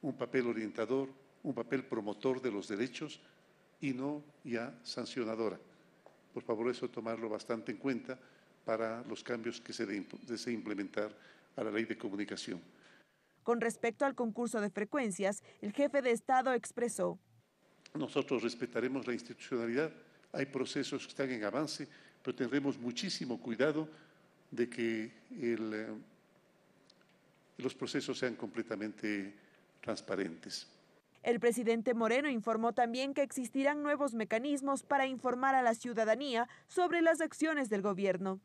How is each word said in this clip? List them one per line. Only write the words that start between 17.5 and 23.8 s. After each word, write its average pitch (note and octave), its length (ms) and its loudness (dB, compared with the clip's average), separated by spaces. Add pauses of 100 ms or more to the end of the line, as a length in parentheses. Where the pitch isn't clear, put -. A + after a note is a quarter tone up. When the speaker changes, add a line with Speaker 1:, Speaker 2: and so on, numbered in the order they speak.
Speaker 1:
Nosotros B2 500 0
respetaremos A#2+ 600 0
la B2 80 0
institucionalidad, A#2+ 800 -2 (400)
hay C#3 140 -2
procesos C3+ 580 -4
que - 60 -14
están C3+ 220 -2
en A#2 120 -2
avance, C#3 420 -2 (380)
pero B2+ 100 -2
tendremos C#3 440 0
muchísimo B2 640 -2
cuidado D3 480 2 (600)